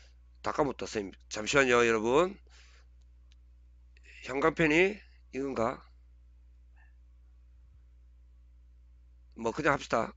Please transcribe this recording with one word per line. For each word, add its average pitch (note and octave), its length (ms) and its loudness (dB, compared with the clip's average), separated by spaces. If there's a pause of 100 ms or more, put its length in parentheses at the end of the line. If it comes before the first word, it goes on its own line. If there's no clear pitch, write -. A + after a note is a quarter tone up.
(400)
다 G#2+ 100 -6
까먹었다, B2 360 -2
선생님. G2 260 -6 (160)
잠시만요, A#2+ 580 2
여러분. A#2+ 500 2 (1900)
형광펜이 D#3+ 760 2 (360)
이건가? B2+ 520 -4 (3500)
뭐, A2+ 160 -4
그냥 C#3+ 220 0
합시다. - 420 -4